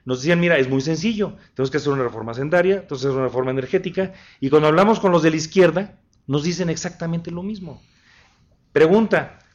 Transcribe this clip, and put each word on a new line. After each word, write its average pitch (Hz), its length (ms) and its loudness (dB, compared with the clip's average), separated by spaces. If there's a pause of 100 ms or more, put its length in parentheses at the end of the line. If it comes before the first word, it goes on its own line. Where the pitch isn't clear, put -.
nos 127 160 -4
decían, 170 180 2
mira, 170 200 4
es 131 100 2
muy 135 120 0
sencillo, 165 560 -2 (180)
tenemos 131 180 -2
que 151 60 0
hacer 139 140 -2
una 135 120 0
reforma 113 280 -6
hacendaria, 175 500 0
tenemos 190 60 -20 (140)
que 135 60 -2
hacer - 20 0
una 131 160 -2
reforma 127 240 -2
energética". 180 640 -4 (260)
Y 135 100 -4
cuando 151 200 4
hablamos 196 320 4
con 196 100 2
los 165 140 2
de 165 60 6
la 160 60 -2
izquierda, 175 640 0 (280)
nos 143 160 0
dicen 170 260 -2
exactamente 170 640 -6
lo 175 100 -10
mismo. 185 400 -12 (920)
Pregunta, 175 640 2 (160)